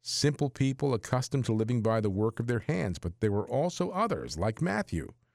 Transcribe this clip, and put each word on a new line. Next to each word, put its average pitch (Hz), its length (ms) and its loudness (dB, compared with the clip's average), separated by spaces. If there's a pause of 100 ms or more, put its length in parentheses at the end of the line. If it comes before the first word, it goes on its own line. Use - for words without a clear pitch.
simple 143 480 0
people 135 440 0
accustomed 127 500 -2
to 117 80 0
living 110 280 2
by 113 200 2
the 107 100 2
work 107 300 0
of 117 80 -2
their 120 120 0
hands, 156 380 -2
but - 220 -6
there 107 120 2
were 101 160 0
also 175 420 0
others, 180 460 -2
like 95 240 -2
Matthew, 104 520 -2 (220)